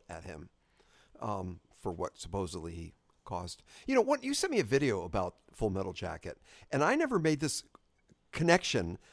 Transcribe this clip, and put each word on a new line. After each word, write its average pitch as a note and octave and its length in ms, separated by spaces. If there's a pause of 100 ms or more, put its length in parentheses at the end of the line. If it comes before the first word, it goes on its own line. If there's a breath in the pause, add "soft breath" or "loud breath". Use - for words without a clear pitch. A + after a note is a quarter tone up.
at E2 140
him, E2+ 260 (720 soft breath)
um, F#2 380 (220)
for F#2+ 100
what E2+ 260
supposedly E2+ 560
he E2 200 (320)
caused. F2+ 380 (220 loud breath)
You C4 100
know, B3 60
what, C4+ 220
you C4+ 100
sent F4 180
me B3 80
a D#3+ 40
video A#2 400
about F2+ 320 (180)
Full A2 160
Metal F#2+ 240
Jacket, E2 440 (340 loud breath)
and C#3+ 120
I G#3 120
never C4+ 240
made D#3 220
this D3+ 220 (680)
connection C#3 680 (160 soft breath)